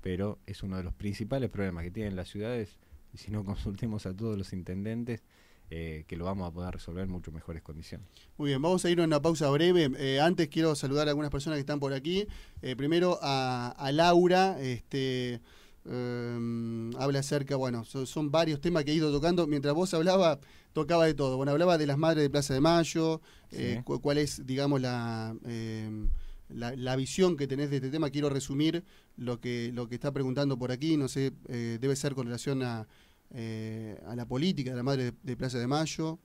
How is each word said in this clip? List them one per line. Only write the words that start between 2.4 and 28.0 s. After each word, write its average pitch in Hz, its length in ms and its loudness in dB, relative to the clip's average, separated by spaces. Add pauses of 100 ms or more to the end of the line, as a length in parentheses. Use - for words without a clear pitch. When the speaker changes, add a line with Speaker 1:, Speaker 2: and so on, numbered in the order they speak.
Speaker 1:
y - 40 -18
si - 140 -12
no, 104 140 -4
<laughs> - 0 -
consultemos 104 600 -4
a 92 100 -6
todos 110 220 -4
los 98 160 -8
intendentes, 107 720 -6 (460)
eh, 80 380 -8
que 87 80 -8
lo 85 80 -6
vamos 92 240 -4
a 82 60 -8
poder 87 220 -6
resolver 87 280 -8
en 95 80 -4
mucho 85 220 -8
mejores 80 280 -12
condiciones. 82 460 -14 (300)
Speaker 2:
Muy 147 140 -2
bien, 135 100 0
vamos 180 240 2
a 175 40 4
ir 175 120 4
a - 20 6
una 156 180 4
pausa 156 280 2
breve. 160 480 6
Eh, 135 240 2
antes 165 260 4
quiero 160 280 2
saludar 147 320 0
a 147 40 2
algunas 147 180 0
personas 143 280 -2
que 139 40 -2
están 143 200 -2
por 139 100 0
aquí. 170 340 0 (360)
Eh, 127 160 -6
primero 165 440 2
a, 127 560 0
a 139 140 -2
Laura, 175 720 6
este, 127 800 -2 (680)
em, 117 920 -4
habla 139 220 0
acerca, 139 360 -2
bueno, 123 280 -2
so-, 135 220 -6
son 151 260 -2
varios 160 300 2
temas 170 220 2
que 143 80 0
he 151 40 2
ido 151 160 4
tocando. 165 360 4
Mientras 147 260 2
vos 180 200 2
hablabas, 175 460 4 (340)
tocaba 165 320 4
de 160 80 6
todo. 135 240 2
Bueno, 139 140 2
hablaba 170 260 6
de 151 100 2
las 139 100 2
madres 156 260 4
de 143 60 4
Plaza 139 240 0
de 131 80 4
Mayo, 160 600 4 (300)
eh, 123 260 -2
Speaker 1:
Sí. 120 60 -6
Speaker 2:
cu-, 139 160 -4
cuál 143 200 2
es, 143 260 -2
digamos, 139 360 2
la, 117 540 -4 (100)
em, 110 640 -4 (400)
la, 117 260 -6
la 127 200 -2
visión 170 420 2
que 139 100 -2
tenés 139 220 -2
de 139 80 0
este 131 120 -2
tema. 151 200 0